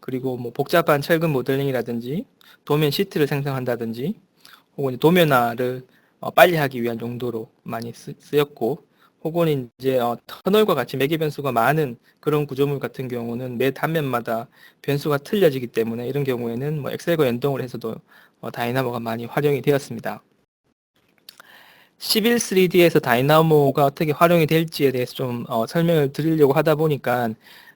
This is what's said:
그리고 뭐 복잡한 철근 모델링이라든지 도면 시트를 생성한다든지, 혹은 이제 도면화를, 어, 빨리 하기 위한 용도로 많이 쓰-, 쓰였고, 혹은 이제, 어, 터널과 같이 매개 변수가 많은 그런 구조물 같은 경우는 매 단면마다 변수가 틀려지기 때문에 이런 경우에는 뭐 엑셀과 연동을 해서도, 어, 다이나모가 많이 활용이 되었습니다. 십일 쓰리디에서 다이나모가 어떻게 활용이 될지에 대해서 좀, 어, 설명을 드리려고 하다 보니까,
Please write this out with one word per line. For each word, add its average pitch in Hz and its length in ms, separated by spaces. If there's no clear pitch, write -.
그리고 127 360
뭐 120 160
복잡한 160 480
철근 165 300
모델링이라든지 131 960
도면 147 240
시트를 160 360
생성한다든지, 127 920
혹은 135 160
이제 120 80
도면화를, 127 880
어, 127 100
빨리 175 260
하기 127 260
위한 117 180
용도로 117 480
많이 117 320
쓰-, - 240
쓰였고, 143 680
혹은 156 540
이제, 131 200
어, 120 180
터널과 202 480
같이 131 220
매개 143 200
변수가 147 340
많은 123 460
그런 147 260
구조물 143 320
같은 127 300
경우는 120 500
매 135 140
단면마다 127 760
변수가 143 360
틀려지기 139 500
때문에 113 380
이런 135 160
경우에는 127 580
뭐 120 120
엑셀과 156 340
연동을 127 340
해서도, 117 360
어, 120 120
다이나모가 120 480
많이 117 240
활용이 143 380
되었습니다. 123 600
십일 226 400
쓰리디에서 175 640
다이나모가 143 840
어떻게 147 260
활용이 170 340
될지에 160 460
대해서 123 220
좀, 120 340
어, 113 180
설명을 165 460
드리려고 151 400
하다 151 240
보니까, 123 540